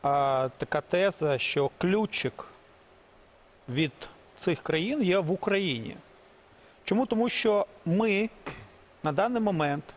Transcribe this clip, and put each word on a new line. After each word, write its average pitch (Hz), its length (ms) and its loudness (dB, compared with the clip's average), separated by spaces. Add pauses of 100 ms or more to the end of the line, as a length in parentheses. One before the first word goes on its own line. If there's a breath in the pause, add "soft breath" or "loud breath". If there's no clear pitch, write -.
а, 139 560 2
така 143 240 -2
теза, 175 560 0
що 139 400 0
ключик 196 680 -2 (1200)
від 135 220 -2 (460)
цих - 260 -2
країн 208 400 -2
є 185 160 4
в 165 120 -2
Україні. 185 640 -2 (880 loud breath)
Чому? 233 220 2
Тому 233 240 0
що 208 360 2 (200)
ми 208 440 2 (760)
на 151 80 0
даний 226 300 0
момент 151 420 0 (140)